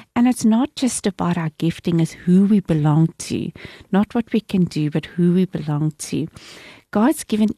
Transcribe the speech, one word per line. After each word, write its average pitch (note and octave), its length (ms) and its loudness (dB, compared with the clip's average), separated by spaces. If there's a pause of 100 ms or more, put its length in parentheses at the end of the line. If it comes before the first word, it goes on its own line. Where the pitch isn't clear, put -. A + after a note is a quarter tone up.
(140)
And A#3+ 140 2
it's B3 160 -2
not A3+ 320 2
just - 300 -4
about F3 320 -2
our D#3+ 200 -4
gifting, E3 420 -2
it's E3 120 0
who F#3 320 2
we G3+ 160 4
belong D#3 580 2
to, - 320 -6 (420)
not G3+ 220 0
what A#3+ 180 -2
we A3 80 0
can F#3+ 240 0
do, D3+ 260 -2
but D3+ 160 -4
who F3 260 0
we F#3 140 2
belong D3+ 520 -4
to. - 280 -6 (640)
God's A#3 340 0
given G#3+ 340 0